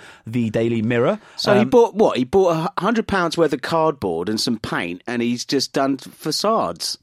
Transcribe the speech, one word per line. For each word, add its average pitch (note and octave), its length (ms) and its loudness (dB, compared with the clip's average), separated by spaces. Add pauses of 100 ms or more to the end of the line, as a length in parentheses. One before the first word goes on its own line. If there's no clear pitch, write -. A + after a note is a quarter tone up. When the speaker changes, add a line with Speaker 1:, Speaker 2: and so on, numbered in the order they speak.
(280)
Speaker 1:
the A#2 220 0
Daily A#2 300 0
Mirror. B2 380 0 (180)
Speaker 2:
So - 180 2
he G3+ 80 6
Speaker 1:
Um, - 80 -2
Speaker 2:
bought A#3 240 4
what? F3 220 2
He B2+ 80 0
bought E3+ 520 2
a - 40 -4
hundred A3 280 0
pounds F3 280 -2
worth D#3+ 160 2
of D3 100 -4
cardboard C#3+ 680 0
and A2 120 -2
some A#2 180 -2
paint, F#2 480 -8
and A#2+ 140 -4
he's A#2+ 240 -2
just - 280 -2
done C#3 260 0
facades. D#3 1040 -4